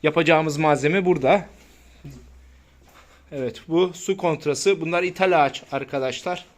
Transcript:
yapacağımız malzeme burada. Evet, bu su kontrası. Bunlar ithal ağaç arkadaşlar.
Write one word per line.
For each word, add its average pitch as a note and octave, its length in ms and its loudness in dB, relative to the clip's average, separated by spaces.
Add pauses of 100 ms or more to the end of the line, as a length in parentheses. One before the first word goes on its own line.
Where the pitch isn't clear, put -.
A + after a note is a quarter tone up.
yapacağımız D#3 540 2
malzeme D3+ 480 2
burada. E3+ 440 2 (1800)
Evet, B2+ 360 -8
bu F3+ 260 2
su F#3+ 220 -4
kontrası. E3 640 0
Bunlar E3+ 220 -2
ithal F3+ 420 2
ağaç C3+ 180 -4 (100)
arkadaşlar. C3+ 720 -6 (140)